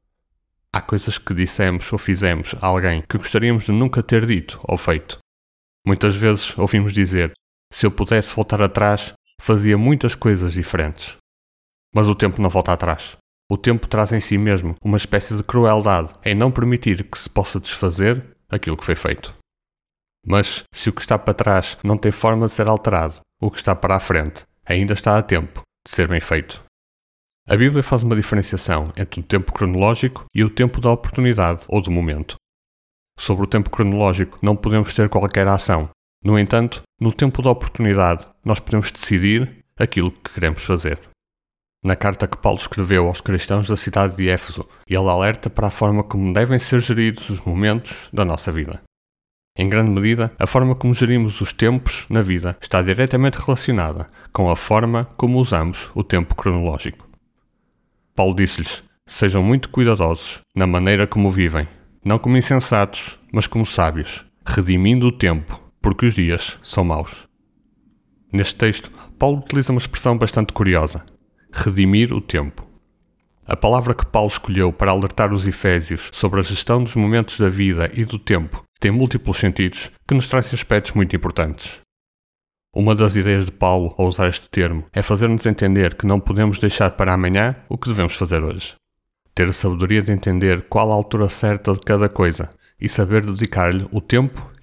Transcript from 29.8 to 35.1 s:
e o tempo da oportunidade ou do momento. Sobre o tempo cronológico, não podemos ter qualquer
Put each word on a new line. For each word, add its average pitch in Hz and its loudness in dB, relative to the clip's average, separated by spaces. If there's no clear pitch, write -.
e 104 2
o 107 2
tempo 123 0
da 120 4
oportunidade 104 0
ou 104 0
do 85 -4
momento. 82 -2
Sobre 98 0
o - -2
tempo 107 0
cronológico, 98 0
não 104 2
podemos 107 0
ter 107 2
qualquer 98 0